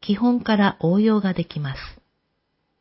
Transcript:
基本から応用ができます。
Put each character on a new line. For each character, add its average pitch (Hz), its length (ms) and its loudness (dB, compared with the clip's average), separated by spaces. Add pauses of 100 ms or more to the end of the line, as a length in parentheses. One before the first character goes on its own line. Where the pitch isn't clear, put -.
基 202 160 0
本 240 260 2
か 220 140 0
ら 202 240 2
応 175 200 2
用 214 200 2
が 190 120 -2
で 170 140 -4
き - 140 -10
ま 139 140 -6
す。 - 60 -12 (1000)